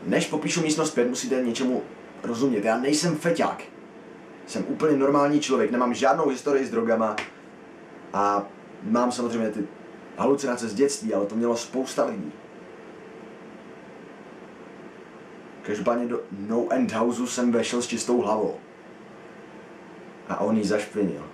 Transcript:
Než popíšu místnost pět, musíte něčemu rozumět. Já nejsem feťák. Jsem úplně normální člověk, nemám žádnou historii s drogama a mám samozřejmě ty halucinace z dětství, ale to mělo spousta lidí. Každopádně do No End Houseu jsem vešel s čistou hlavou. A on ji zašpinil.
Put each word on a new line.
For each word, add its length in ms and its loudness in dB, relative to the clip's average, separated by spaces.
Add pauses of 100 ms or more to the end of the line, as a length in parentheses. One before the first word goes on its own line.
Než 220 2
popíšu 340 0
místnost 300 2
pět, 180 4
musíte 260 0
něčemu 480 0 (400)
rozumět. 420 2
Já 120 4
nejsem 380 2
feťák. 480 2 (840)
Jsem 200 -2
úplně 300 4
normální 420 6
člověk, 320 4
nemám 220 2
žádnou 360 4
historii 360 2
s 60 -4
drogama 440 2 (1000)
a 320 4 (380)
mám 280 4
samozřejmě 380 0
ty 180 -4 (500)
halucinace 500 2
z 60 -4
dětství, 400 2
ale 120 2
to 100 -4
mělo 220 4
spousta 480 0
lidí. 260 -6 (3250)
Každopádně 460 0
do 140 -2 (260)
No 220 2
End 220 2
Houseu 360 0
jsem 240 2
vešel 300 2
s 60 -4
čistou 340 2
hlavou. 380 0 (1700)
A 100 -4
on 180 2
ji 60 2
zašpinil. 720 0